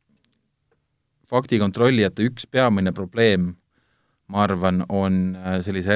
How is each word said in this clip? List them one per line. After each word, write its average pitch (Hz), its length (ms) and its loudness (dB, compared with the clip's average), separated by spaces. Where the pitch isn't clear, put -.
faktikontrollijate 113 1000 0
üks - 200 -16
peamine 104 460 2
probleem, 95 540 2
ma 101 180 0
arvan, 90 420 0
on, 95 480 -2
äh, 92 240 -4
sellise 95 360 -4